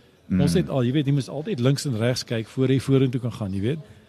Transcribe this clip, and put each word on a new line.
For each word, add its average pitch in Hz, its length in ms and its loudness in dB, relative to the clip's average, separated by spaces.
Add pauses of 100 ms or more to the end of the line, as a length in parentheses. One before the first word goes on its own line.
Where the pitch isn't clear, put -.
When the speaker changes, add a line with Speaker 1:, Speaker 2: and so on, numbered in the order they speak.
(300)
Speaker 1:
Mm. 92 120 2
Speaker 2:
Ons 87 120 4
het 180 160 2
al, 135 140 0
jy 120 100 2
weet, 147 140 0
jy 139 60 2
moes 139 160 -2
altyd 156 300 -6
links 131 260 2
en 127 120 -2
regs 120 260 0
kyk 113 240 -6
voor 131 220 0
jy 131 100 4
vorentoe 135 420 2
kan 117 100 -4
gaan, 98 220 -6
jy 98 80 -4
weet. 135 180 -4 (300)